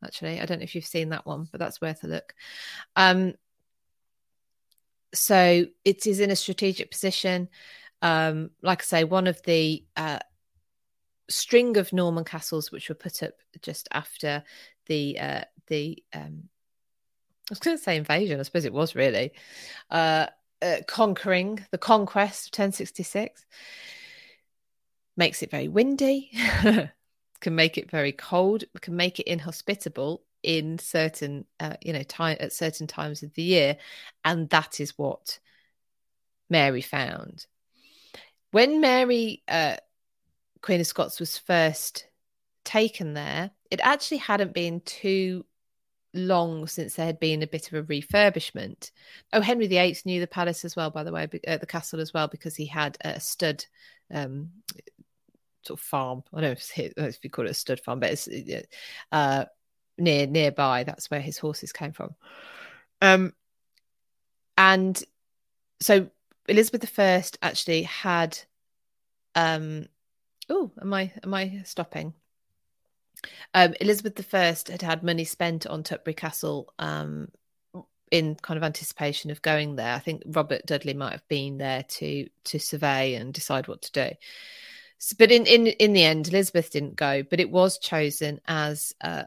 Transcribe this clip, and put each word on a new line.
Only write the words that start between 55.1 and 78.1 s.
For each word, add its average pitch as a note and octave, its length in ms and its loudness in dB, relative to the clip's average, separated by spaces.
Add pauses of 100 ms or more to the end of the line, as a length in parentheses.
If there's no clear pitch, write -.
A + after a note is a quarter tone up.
sort - 140 -12
of - 60 -12
farm. C3 380 -4 (100)
I D#3 80 -6
don't D#3 80 2
know B2+ 40 -2
if, - 260 -12
it's, A#2+ 400 -6
if - 60 -18
you C3+ 40 -12
call A#2+ 160 -6
it - 60 -4
a - 40 -6
stud - 260 -6
farm, B2 200 -6
but - 120 0
it's, - 160 -8 (840)
uh, C#3 320 2 (540)
near, D3 280 4
nearby. C#3 580 2
That's - 260 -12
where D3 100 -4
his D3+ 160 -10
horses D3+ 360 -8
came D3+ 200 -10
from. - 220 -12 (880)
Um, F#3+ 320 8 (1200)
and F#3+ 440 6 (800)
so G3 280 6 (400)
Elizabeth A3 320 4
the A3+ 60 -8
First F#3 560 2
actually - 400 0
had, E3+ 560 -2 (960)
um, D#3 520 0 (640)
oh, E4 320 -2
am G3 140 -4
I, F#3+ 180 -2 (100)
am F#3+ 120 -4
I F#3+ 320 -4
stopping? D#3+ 480 -8 (1400)
Um, F3 280 8
Elizabeth G3+ 340 0
the G3 80 -10
First E3+ 460 0
had F3 120 -10
had E3 220 -2
money E3+ 220 0
spent E3 420 -4
on D#3 160 -8
Tutbury - 320 -6
Castle, D3+ 640 -6
um, D2+ 500 -6 (800)